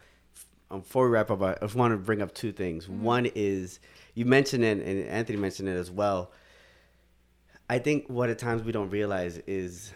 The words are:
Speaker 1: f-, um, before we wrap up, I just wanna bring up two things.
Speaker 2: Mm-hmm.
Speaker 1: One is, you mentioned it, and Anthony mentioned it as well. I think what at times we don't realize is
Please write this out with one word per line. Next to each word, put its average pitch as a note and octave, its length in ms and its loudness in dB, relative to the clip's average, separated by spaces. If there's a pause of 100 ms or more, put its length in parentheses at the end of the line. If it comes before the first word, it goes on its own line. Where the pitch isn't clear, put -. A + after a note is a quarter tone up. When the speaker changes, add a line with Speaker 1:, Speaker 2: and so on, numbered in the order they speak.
(360)
Speaker 1:
f-, - 100 -20 (260)
um, G2 80 -8
before C3 260 2
we A#2+ 60 4
wrap A2 180 4
up, G2 120 0
I F#2+ 200 2
just G#2 140 -4
wanna A#2 220 4
bring G#2 240 0
up F#2 120 -4
two A2 180 -6
things. F2+ 340 -4
Speaker 2:
Mm-hmm. F#2+ 180 -8
Speaker 1:
One A#2+ 220 2 (100)
is, G2 440 -2 (360)
you A#2+ 100 -2
mentioned C3 380 4
it, G#2+ 160 4
and F#2+ 280 -4
Anthony G#2+ 300 -4
mentioned G2 320 -2
it F2+ 80 -2
as F2+ 140 -6
well. G2 400 0 (1400)
I B2 100 2
think D3 300 0
what B2 200 0
at A2+ 100 -2
times A#2 240 -2
we A2+ 80 -4
don't G2+ 180 -2
realize F#2+ 560 -2
is F#2 500 -6